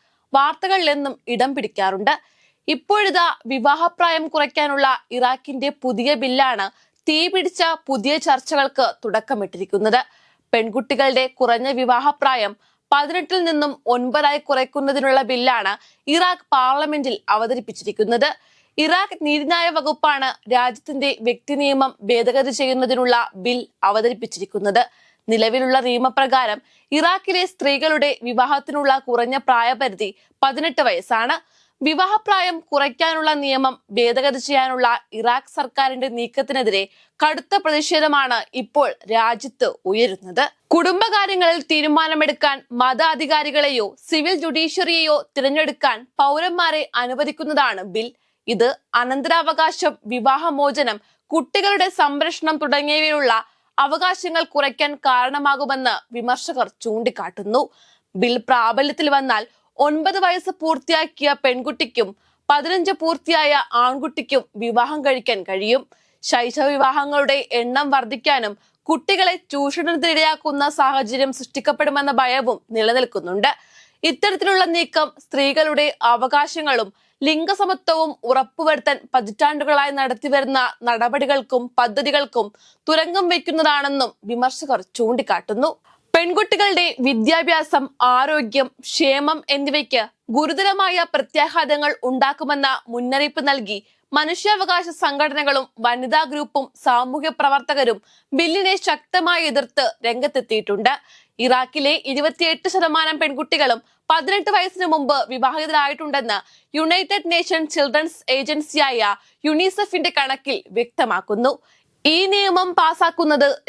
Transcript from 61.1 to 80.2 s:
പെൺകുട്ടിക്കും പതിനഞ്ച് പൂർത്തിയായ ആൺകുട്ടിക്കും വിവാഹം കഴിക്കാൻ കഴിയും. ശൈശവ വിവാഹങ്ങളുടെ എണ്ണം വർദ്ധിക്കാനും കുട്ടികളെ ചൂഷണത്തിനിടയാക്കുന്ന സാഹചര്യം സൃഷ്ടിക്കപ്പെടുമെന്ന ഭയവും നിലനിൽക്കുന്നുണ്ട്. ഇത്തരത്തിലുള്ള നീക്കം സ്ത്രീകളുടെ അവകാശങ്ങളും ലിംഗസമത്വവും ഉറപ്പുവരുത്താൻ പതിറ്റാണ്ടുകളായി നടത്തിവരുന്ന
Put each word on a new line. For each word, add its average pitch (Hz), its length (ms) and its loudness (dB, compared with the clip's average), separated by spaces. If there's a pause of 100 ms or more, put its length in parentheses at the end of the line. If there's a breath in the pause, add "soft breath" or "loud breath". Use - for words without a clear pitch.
പെൺകുട്ടിക്കും 247 640 -2 (440)
പതിനഞ്ച് 339 500 0
പൂർത്തിയായ 320 500 0 (300)
ആൺകുട്ടിക്കും 262 640 -2 (180)
വിവാഹം 240 440 0
കഴിക്കാൻ 240 420 -2
കഴിയും. 214 340 0 (460 soft breath)
ശൈശവ 247 460 0
വിവാഹങ്ങളുടെ 277 600 0 (240)
എണ്ണം 262 340 -2
വർദ്ധിക്കാനും 226 600 -2 (360)
കുട്ടികളെ 370 440 0 (200)
ചൂഷണത്തിനിടയാക്കുന്ന 302 1200 0
സാഹചര്യം 269 640 0
സൃഷ്ടിക്കപ്പെടുമെന്ന 285 800 -2
ഭയവും 254 380 0 (180)
നിലനിൽക്കുന്നുണ്ട്. 220 720 0 (600 soft breath)
ഇത്തരത്തിലുള്ള 381 520 2 (140)
നീക്കം 311 340 0 (140)
സ്ത്രീകളുടെ 294 600 0 (260)
അവകാശങ്ങളും 262 760 0 (360)
ലിംഗസമത്വവും 330 840 0 (180)
ഉറപ്പുവരുത്താൻ 285 680 0 (160)
പതിറ്റാണ്ടുകളായി 285 840 0
നടത്തിവരുന്ന 269 600 0 (280)